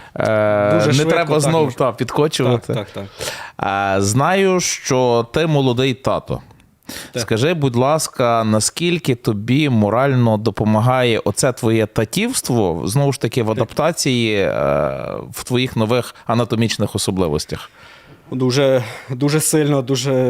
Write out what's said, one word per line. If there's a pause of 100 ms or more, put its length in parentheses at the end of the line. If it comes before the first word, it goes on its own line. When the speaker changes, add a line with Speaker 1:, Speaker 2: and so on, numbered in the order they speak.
(160)
Speaker 1:
е,
Speaker 2:
Дуже
Speaker 1:
не
Speaker 2:
швидко,
Speaker 1:
треба
Speaker 2:
так,
Speaker 1:
знов,
Speaker 2:
можна.
Speaker 1:
та,
підкочувати.
Speaker 2:
Так,
так, (100)
так. (260)
Speaker 1:
А,
знаю,
що
ти
молодий
тато. (720)
Speaker 2:
Так.
Speaker 1:
Скажи,
будь
ласка,
наскільки
тобі
морально
допомагає
оце
твоє
татівство,
знову
ж
таки,
в
Speaker 2:
Так.
Speaker 1:
адаптації,
е, (800)
в
твоїх
нових (120)
анатомічних
особливостях? (600)
Speaker 2:
Дуже, (260)
дуже
сильно,
дуже, (180)